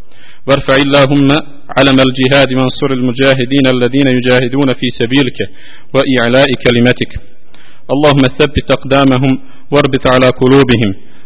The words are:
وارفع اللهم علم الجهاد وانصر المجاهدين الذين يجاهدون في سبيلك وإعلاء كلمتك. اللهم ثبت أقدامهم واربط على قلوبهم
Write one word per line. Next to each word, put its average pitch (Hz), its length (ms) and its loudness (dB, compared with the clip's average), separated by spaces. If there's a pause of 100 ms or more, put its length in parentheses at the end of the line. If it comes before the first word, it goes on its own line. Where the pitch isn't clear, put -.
(480)
وارفع 135 280 0 (100)
اللهم 139 440 2 (480)
علم 135 200 4 (100)
الجهاد 131 500 2
وانصر 131 320 -2 (100)
المجاهدين 131 640 0 (100)
الذين 127 320 0 (100)
يجاهدون 127 520 0 (100)
في 127 80 -4 (120)
سبيلك 123 380 0 (560)
وإعلاء 131 560 2 (160)
كلمتك. 120 460 0 (800)
اللهم 143 300 2 (160)
ثبت 135 280 0 (100)
أقدامهم 131 560 2 (380)
واربط 139 420 0
على 127 140 4 (140)
قلوبهم 127 500 4 (340)